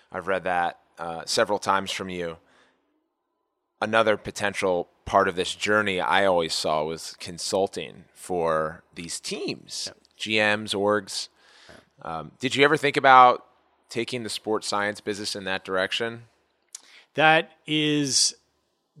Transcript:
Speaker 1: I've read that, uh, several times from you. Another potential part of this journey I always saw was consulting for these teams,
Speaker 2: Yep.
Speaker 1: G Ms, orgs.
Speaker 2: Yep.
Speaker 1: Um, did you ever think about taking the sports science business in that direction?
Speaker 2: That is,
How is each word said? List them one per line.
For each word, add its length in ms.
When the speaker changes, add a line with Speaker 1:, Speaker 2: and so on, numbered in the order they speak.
Speaker 1:
I've 160
read 180
that, 340
uh, 280
several 340
times 320
from 180
you. 280
Another 360
potential 720
part 220
of 80
this 180
journey 480
I 240
always 280
saw 300
was 360
consulting 920
for 720
these 240
teams, 680
Speaker 2:
Yep. 100
Speaker 1:
G 220
Ms, 340
orgs. 560
Speaker 2:
Yep. 400
Speaker 1:
Um, 320
did 160
you 80
ever 140
think 200
about 480
taking 340
the 60
sports 380
science 340
business 340
in 100
that 180
direction? 600
Speaker 2:
That 360
is, 680